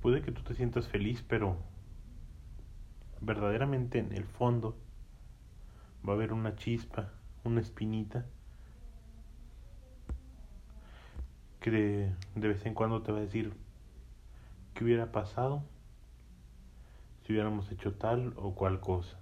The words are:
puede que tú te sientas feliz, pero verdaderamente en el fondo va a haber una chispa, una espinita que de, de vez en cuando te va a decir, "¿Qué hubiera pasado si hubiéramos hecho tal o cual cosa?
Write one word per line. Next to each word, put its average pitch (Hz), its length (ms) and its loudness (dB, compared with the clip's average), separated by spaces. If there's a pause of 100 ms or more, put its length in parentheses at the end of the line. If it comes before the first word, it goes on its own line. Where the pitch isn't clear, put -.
puede 127 200 6
que - 100 -2
tú 123 100 -4
te 123 140 -4
sientas 120 320 2
feliz, 107 400 2
pero 104 280 4 (1700)
verdaderamente 120 800 4
en 101 120 0
el 101 140 -2
fondo 117 500 4 (1300)
va 101 60 4
a - 20 6
haber 110 180 2
una 110 220 0
chispa, 117 560 -2 (320)
una 117 180 4
espinita 110 640 -2 (3250)
que 117 120 4
de, 101 440 6 (200)
de 107 120 4
vez 101 180 4
en 92 80 2
cuando 110 280 4
te 107 100 0
va 107 80 2
a - 20 0
decir, 104 320 0 (1200)
"¿Qué - 100 -2
hubiera 117 280 6
pasado 127 520 2 (1600)
si 110 100 2
hubiéramos 107 380 4
hecho 98 220 -2
tal 120 440 2
o 98 180 -2
cual 95 240 4
cosa? 90 420 0